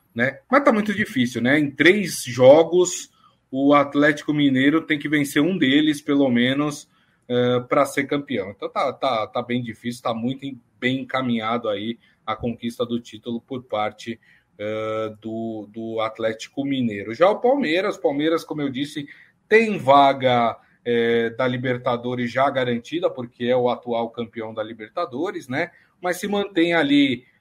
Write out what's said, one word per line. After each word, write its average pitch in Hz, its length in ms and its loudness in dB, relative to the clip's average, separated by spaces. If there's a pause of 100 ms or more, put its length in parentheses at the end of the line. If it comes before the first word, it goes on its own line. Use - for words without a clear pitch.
(140)
né? 123 260 -2 (120)
Mas 285 120 4
tá 269 80 4
muito 208 220 0
difícil, 131 480 -2
né? 131 160 4
Em 143 140 0
três 175 520 2
jogos, 151 840 6 (400)
o 139 240 2
Atlético 143 600 2
Mineiro 143 480 4
tem 156 180 -4
que 147 100 -8
vencer 147 320 0
um 180 160 0
deles, 143 440 2
pelo 143 280 2
menos, 135 580 0 (400)
eh, 123 400 0
pra 143 180 2
ser 139 200 -4
campeão. 131 460 -4
Então 160 180 -10
tá, 143 240 -4
tá, 117 320 -2
tá 123 160 -6
bem 120 220 -4
difícil, 120 400 -10
tá 123 100 -2
muito 127 320 -6
em-, 135 140 -12 (200)
bem 131 220 -2
encaminhado 120 680 -4
aí 107 280 -6 (280)
a 110 100 -6
conquista 117 500 -8
do 120 140 -4
título 117 420 -12
por 127 220 -12
parte, 107 560 -8 (400)
eh, 110 640 -6
do, 110 500 -10
do 113 300 -8
Atlético 113 640 -6
Mineiro. 113 520 -4
Já 175 140 4
o 208 100 0
Palmeiras, 202 580 0
Palmeiras, 156 460 0
como 151 180 -8
eu 139 80 -2
disse, 139 380 -8 (400)
tem 214 300 4
vaga, 131 800 4 (260)
eh, 117 480 0
da 131 160 -2
Libertadores 123 840 -4
já 135 180 2
garantida, 131 600 -2
porque 120 360 -10
é 127 100 2
o 123 140 2
atual 117 400 -4
campeão 110 440 -10
da 110 100 -6
Libertadores, 135 840 -8
né? 151 240 -6 (300)
Mas 175 160 -4
se 202 100 -8
mantém 196 460 0
ali, 143 500 2 (180)